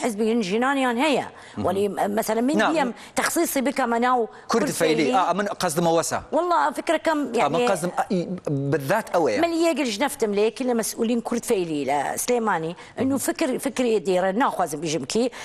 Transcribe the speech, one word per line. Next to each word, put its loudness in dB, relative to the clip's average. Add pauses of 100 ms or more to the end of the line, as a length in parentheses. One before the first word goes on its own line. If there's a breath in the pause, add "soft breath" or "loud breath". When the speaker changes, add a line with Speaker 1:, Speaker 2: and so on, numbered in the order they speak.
Speaker 1:
حزبی -2
هین 2
ژینانیان 0
هەیە. 2 (320 loud breath)
Speaker 2:
مهم. -2
Speaker 1:
وەلی، 0 (340)
مەسەلەن 0
من 2
Speaker 2:
نا، 4
Speaker 1:
دیم 0
Speaker 2:
من -6 (260 loud breath)
Speaker 1:
تەخصیصی 0
بکەمە 0
ناو 2 (180 loud breath)
Speaker 2:
کورد 2
Speaker 1:
کورد 0
Speaker 2:
فەیلی. 2
Speaker 1:
فەیلی. 2
Speaker 2:
ئا، 2
من 0
قەزدمە 0
وەسە. 0 (120)
Speaker 1:
والله، 2
فکرەکەم، 0 (180)
Speaker 2:
ئا، 4
من 2
Speaker 1:
یعنی، 2
Speaker 2:
قەزدم، 0
ئا، 0
ئی، 0 (440)
بەذات 0
ئەوەیە. 2
Speaker 1:
من -2 (140)
یەکیش 0
نەفتم 0
لە 2
یەکی -6
لە 0
مەسئولین -2
کورد -4
فەیلی 0
لە 0
سلێمانی، 0 (220 loud breath)
ئەنو 0
فکر، -2
فکری 0
دێرە، 2
ناخوازم -2
بیژم -2
کی، 0 (140 loud breath)